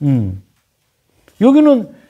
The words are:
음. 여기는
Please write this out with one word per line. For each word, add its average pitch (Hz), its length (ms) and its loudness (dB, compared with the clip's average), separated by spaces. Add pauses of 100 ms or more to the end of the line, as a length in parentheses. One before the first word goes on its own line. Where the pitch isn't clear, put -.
음. 107 400 -4 (1000)
여기는 277 540 2 (160)